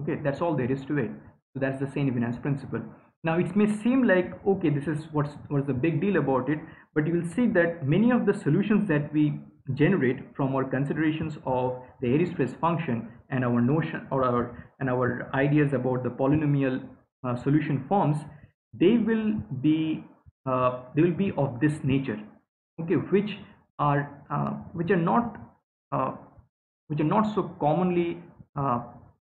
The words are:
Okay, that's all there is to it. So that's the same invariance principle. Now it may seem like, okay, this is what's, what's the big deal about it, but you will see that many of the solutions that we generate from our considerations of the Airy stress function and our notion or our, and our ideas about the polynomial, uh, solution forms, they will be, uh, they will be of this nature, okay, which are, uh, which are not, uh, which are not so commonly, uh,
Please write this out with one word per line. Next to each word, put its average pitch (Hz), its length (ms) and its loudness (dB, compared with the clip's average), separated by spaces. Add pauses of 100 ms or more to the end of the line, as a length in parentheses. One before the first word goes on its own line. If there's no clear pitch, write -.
Okay, 147 220 -4
that's 143 180 -2
all 170 140 0
there 127 160 0
is 135 140 -4
to 151 140 -2
it. 107 120 -2 (420)
So 135 60 -8
that's 135 220 -2
the 135 100 -4
same 143 180 -2
invariance 120 320 -2
principle. 139 400 -4 (440)
Now 165 140 0
it 180 180 0
may 208 100 4
seem 240 380 2
like, 185 280 4 (140)
okay, 190 240 2
this 143 160 -2
is 147 240 -4
what's, 147 220 0 (160)
what's 139 180 0
the 135 80 -2
big 151 260 0
deal 190 180 2
about 135 300 0
it, 151 120 0 (340)
but 156 140 0
you 165 60 0
will 170 140 0
see 240 200 0
that 170 360 2
many 202 280 4
of 226 120 4
the 202 100 2
solutions 190 540 2
that 147 240 0
we 151 280 2 (340)
generate 147 640 2
from 135 180 0
our 131 100 0
considerations 156 800 -2
of 127 380 -2 (180)
the 123 60 -2
Airy 151 200 4
stress 131 340 -2
function 143 480 0 (220)
and 127 140 0
our 120 160 2
notion 147 520 0
or 135 100 2
our, 120 560 -2
and 135 100 -2
our 127 460 -2
ideas 143 380 2
about 123 320 0
the 120 60 -2
polynomial, 139 760 0 (400)
uh, 123 80 -2
solution 143 540 0
forms, 160 300 2 (540)
they 202 260 4
will 220 340 0 (280)
be, 156 440 0 (440)
uh, 127 340 0 (120)
they 147 80 4
will 175 140 2
be 196 200 0
of 127 220 0
this 151 240 0
nature, 127 380 0 (600)
okay, 170 140 -2
which 202 440 0 (400)
are, 143 520 0
uh, 143 200 -2 (220)
which 170 180 -2
are 196 60 4
not, 208 400 0 (540)
uh, 131 220 -2 (720)
which 151 140 -2
are 151 40 2
not 214 300 2
so 180 240 -2
commonly, 170 640 0 (340)
uh, 131 240 0 (460)